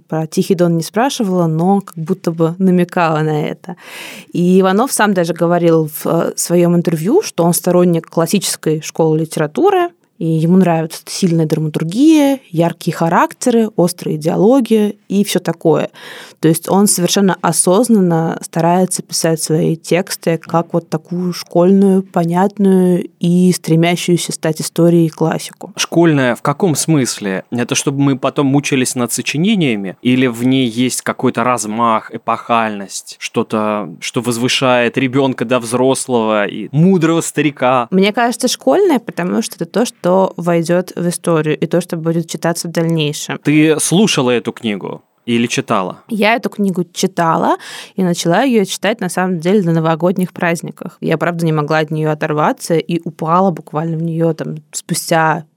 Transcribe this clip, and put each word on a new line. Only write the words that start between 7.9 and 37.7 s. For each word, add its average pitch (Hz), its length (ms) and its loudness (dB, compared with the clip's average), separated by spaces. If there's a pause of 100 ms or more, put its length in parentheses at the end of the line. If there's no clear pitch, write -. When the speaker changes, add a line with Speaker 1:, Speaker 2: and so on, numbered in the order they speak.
Speaker 1:
классической 160 720 -2
школы 160 380 0
литературы, 330 720 0 (340)
И - 20 -4
ему 165 300 2
нравится 165 500 2
сильная 165 400 0
драматургия, 196 920 2 (100)
яркие 170 460 -2
характеры, 226 800 0
острые 170 420 -2
диалоги 208 800 2 (120)
и 202 160 2
всё 180 160 -2
такое. 160 480 0 (500)
То 156 80 2
есть 160 220 0
он 196 180 4
совершенно 185 540 0
осознанно 180 1000 2
старается 175 640 0
писать 165 380 -2
свои 160 340 0
тексты 165 600 -2
как 165 340 -4
вот 170 160 -4
такую 175 460 -4
школьную, 190 720 2
понятную 185 1080 2 (100)
и 180 320 4
стремящуюся 170 800 0
стать 160 300 -4
историей 170 480 2
классику. - 640 -6
Speaker 2:
Школьная 143 600 2
в - 60 -20
каком 143 340 0
смысле? 113 760 -2
Это 120 240 -2
чтобы 139 260 -2
мы 139 160 2
потом 139 300 0
мучились 135 480 0
над 120 160 -2
сочинениями? 135 880 -2
Или 127 260 2
в 117 180 -4
ней 131 240 2
есть 120 320 -2
какой-то 117 420 -2
размах, 113 720 -2
эпохальность, 110 1040 -4
что-то, 107 720 -4 (100)
что - 220 -6
возвышает 120 760 0
ребёнка 135 460 0
до 120 160 0
взрослого 117 880 0
и 101 240 -10
мудрого 165 480 4
старика? 131 720 0